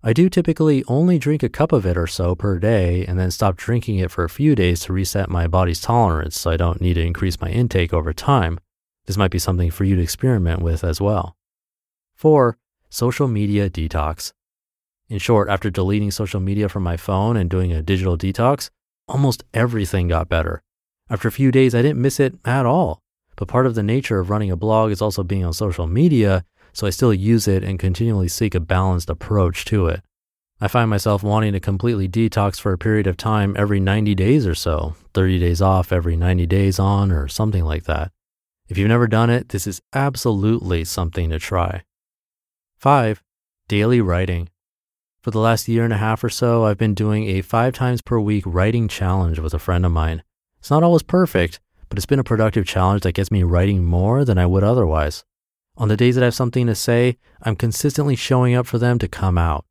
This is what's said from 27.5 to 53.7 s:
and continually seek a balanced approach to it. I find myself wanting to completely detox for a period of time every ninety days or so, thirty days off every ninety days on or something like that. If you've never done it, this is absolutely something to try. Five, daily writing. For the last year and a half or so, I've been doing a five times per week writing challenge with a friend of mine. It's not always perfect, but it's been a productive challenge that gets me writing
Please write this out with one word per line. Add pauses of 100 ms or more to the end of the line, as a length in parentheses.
and
continually
seek
a
balanced
approach
to
it. (580)
I
find
myself
wanting
to
completely
detox
for
a
period
of
time
every
ninety
days
or
so, (200)
thirty
days
off
every
ninety
days
on
or
something
like
that. (560)
If
you've
never
done
it,
this
is (120)
absolutely
something
to
try. (920)
Five, (440)
daily
writing. (760)
For
the
last
year
and
a
half
or
so,
I've
been
doing
a
five
times
per
week
writing
challenge
with
a
friend
of
mine. (360)
It's
not
always
perfect, (280)
but
it's
been
a
productive
challenge
that
gets
me
writing